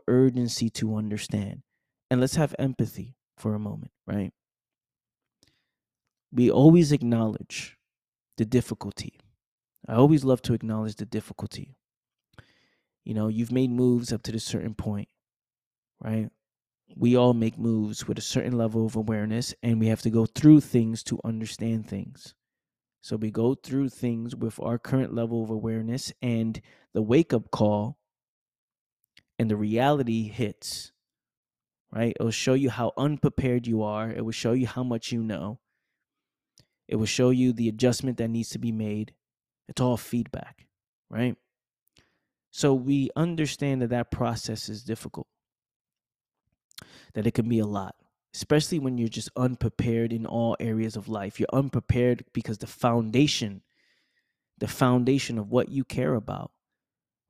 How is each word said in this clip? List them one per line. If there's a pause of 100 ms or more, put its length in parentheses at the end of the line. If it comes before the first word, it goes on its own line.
urgency
to
understand. (480)
And
let's
have
empathy (200)
for
a
moment, (160)
right? (2000)
We
always
acknowledge (640)
the
difficulty. (680)
I
always
love
to
acknowledge
the
difficulty. (1300)
You
know,
you've
made
moves
up
to
this
certain
point, (880)
right? (680)
We
all
make
moves
with
a
certain
level
of
awareness,
and
we
have
to
go
through
things
to
understand
things. (640)
So
we
go
through
things
with
our
current
level
of
awareness,
and (320)
the
wake-up
call (1400)
and
the
reality
hits, (1000)
right?
It'll
show
you
how
unprepared
you
are.
It
will
show
you
how
much
you
know. (1300)
It
will
show
you
the
adjustment
that
needs
to
be
made. (540)
It's
all
feedback, (420)
right? (1120)
So
we
understand
that
that
process
is
difficult, (1900)
that
it
can
be
a
lot, (400)
especially
when
you're
just
unprepared
in
all
areas
of
life.
You're
unprepared
because
the
foundation, (960)
the
foundation
of
what
you
care
about, (800)